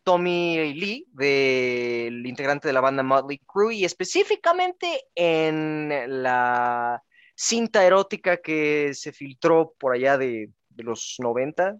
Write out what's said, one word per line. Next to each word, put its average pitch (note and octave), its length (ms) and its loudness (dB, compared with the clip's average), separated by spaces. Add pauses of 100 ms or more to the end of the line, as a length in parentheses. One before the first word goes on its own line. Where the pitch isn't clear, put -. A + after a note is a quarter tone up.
Tommy F3 720 0
Lee, G3+ 400 -8
del B2 1120 0
integrante C#3+ 400 -4
de C#3 60 0
la C3 80 2
banda C3+ 200 2
Motley C3+ 440 0
Crue, A3 300 0
y F#3+ 100 -2
específicamente F4+ 1200 0 (100)
en D#3 1080 0
la B2 800 0 (320)
cinta A3+ 520 2
erótica F#3+ 560 2
que D3+ 520 0
se C#3+ 200 -14
filtró D#3+ 640 0
por C3 140 0
allá C3+ 240 2
de, A2+ 320 -2 (180)
de - 160 -18
los A2+ 360 -8
noventa, C#3 600 -2